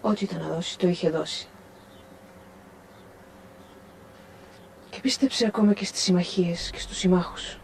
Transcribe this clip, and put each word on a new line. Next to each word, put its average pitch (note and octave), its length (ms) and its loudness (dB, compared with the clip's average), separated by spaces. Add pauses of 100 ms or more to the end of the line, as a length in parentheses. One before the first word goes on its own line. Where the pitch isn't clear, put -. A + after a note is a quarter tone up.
Ό,τι G#3+ 220 0
ήταν F3 160 -6
να D#3+ 80 -6
δώσει, D#3+ 300 -6
το F#3 100 2
είχε F3 220 2
δώσει. D#3 380 -4 (3500)
Και - 120 -12
πίστεψε C4 440 0
ακόμα G#3 280 4
και G3 120 0
στις - 160 -6
συμμαχίες F3 680 0
και - 100 -12
στους - 180 -10
συμμάχους. - 680 0